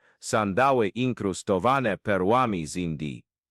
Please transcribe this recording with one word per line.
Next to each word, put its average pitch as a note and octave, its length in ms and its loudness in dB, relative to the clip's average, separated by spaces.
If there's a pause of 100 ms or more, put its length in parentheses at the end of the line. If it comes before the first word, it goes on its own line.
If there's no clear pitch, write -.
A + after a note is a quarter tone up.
(200)
sandały A2+ 680 2
inkrustowane G#2+ 1080 0
perłami G2+ 680 0
z D2 100 -10
Indii. D2+ 480 -6 (280)